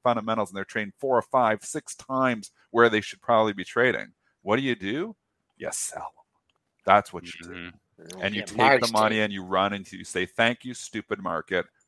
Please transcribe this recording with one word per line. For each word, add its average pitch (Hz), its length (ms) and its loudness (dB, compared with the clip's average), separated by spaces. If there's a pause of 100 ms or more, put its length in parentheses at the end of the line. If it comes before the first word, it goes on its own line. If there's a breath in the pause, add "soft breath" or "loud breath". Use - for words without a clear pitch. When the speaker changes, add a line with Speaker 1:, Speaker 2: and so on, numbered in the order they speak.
Speaker 1:
fundamentals 113 480 0
and 98 60 -14
they're 98 80 -6
trading 104 340 -8
four 131 180 0
or 113 60 4
five, 113 400 0
six - 320 -12
times 127 560 -4 (220)
where 117 160 8
they 107 120 2
should - 220 -10
probably 110 300 4
be 95 120 -10
trading, 117 440 0 (340)
what 101 140 2
do 135 60 0
you 131 120 0
do? 147 400 -6 (420)
You - 140 -10
sell - 460 -8
'em. - 80 -20 (600)
That's 98 280 4
what - 140 -12
you 87 180 -16
do. 87 60 -16
Speaker 2:
Mm-hmm. 87 720 -16
Speaker 1:
And 98 100 0
you 101 100 -4
Speaker 3:
Yeah, - 40 -12
Speaker 1:
take 95 100 -12
Speaker 3:
Mark's 123 300 6
Speaker 1:
the 117 60 -4
money 110 240 4
Speaker 3:
take 107 80 2
Speaker 1:
and 104 80 -2
you 98 100 -8
run 92 300 2
into, 98 260 -10
you 92 60 -14
say, 92 200 -4
"Thank 117 400 0
you, 127 80 -10
stupid 107 480 -8
market, 87 460 -4 (220)